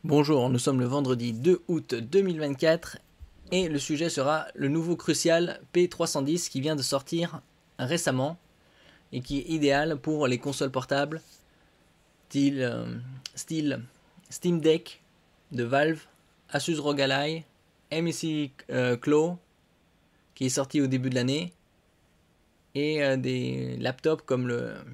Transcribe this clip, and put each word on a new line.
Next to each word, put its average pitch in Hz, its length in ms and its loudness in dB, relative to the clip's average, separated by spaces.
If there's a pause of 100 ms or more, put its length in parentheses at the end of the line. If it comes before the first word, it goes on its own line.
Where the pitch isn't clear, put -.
Bonjour, 147 460 4
nous 127 80 2
sommes 131 220 2
le 123 80 2
vendredi 127 440 0
deux 143 360 2
août 156 260 -2
deux 120 280 2
mille 180 180 -2
vingt-quatre 156 580 0 (540)
et 180 180 0
le 151 80 -2
sujet 156 320 -2
sera 151 460 0
le 143 120 -2
nouveau 160 280 0
Crucial 165 640 2 (120)
P 175 160 4
trois 165 180 -2
cent 143 160 -2
dix 165 260 -2
qui 135 100 -4
vient 156 160 0
de 139 60 -4
sortir 139 580 -2 (380)
récemment 143 640 0 (720)
et 127 100 -6
qui 139 160 -4
est 139 120 -6
idéal 147 500 2
pour 151 260 0
les 123 140 2
consoles 139 320 -4
portables 143 500 -2 (1080)
style, 139 340 2
euh, 117 340 -4 (380)
style 147 440 -4 (520)
Steam 175 280 0
Deck 156 440 2 (480)
de 123 120 -2
Valve, 147 380 2 (480)
Asus 151 300 -2
rogue 143 200 0
Ally, 143 440 0 (480)
M 165 160 0
S - 160 -4
I, 151 280 -2 (200)
euh, 123 260 0
Claw 156 400 2 (960)
qui 131 140 -2
est - 20 2
sorti 139 320 0
au 135 60 2
début 131 240 0
de 127 40 -2
l'année 139 380 -2 (1200)
et, 147 300 0
euh, 135 140 4
des 127 600 -2
laptops 131 480 -2
comme 127 220 0
le 120 300 -4 (160)